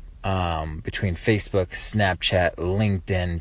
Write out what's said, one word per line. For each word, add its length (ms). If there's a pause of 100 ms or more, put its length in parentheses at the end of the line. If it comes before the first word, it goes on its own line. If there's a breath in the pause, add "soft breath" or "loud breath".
(220)
Um, 580
between 340
Facebook, 560
Snapchat, 840
LinkedIn, 840